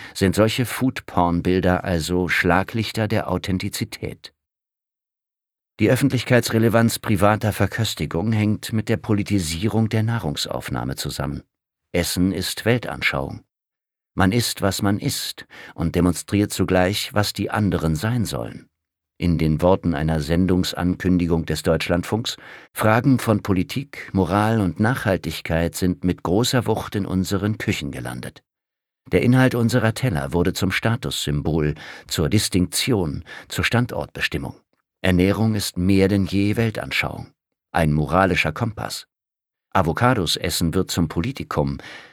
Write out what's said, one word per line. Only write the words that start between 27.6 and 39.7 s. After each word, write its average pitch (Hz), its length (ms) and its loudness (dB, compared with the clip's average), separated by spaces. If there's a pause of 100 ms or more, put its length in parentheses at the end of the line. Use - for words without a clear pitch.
gelandet. 62 520 -12 (640)
Der 90 120 4
Inhalt 127 340 4
unserer 113 380 2
Teller 73 400 -2
wurde 87 180 2
zum 92 180 -2
Statussymbol, 76 1040 -2 (320)
zur 80 200 0
Distinktion, 92 960 0 (240)
zur - 160 -4
Standortbestimmung. - 920 -4 (460)
Ernährung 98 540 4
ist - 220 -4
mehr 95 320 4
denn 98 160 2
je 101 320 0
Weltanschauung, - 720 -4 (440)
ein 80 220 2
moralischer 78 580 2
Kompass. - 560 -8 (640)
Avocados 95 640 2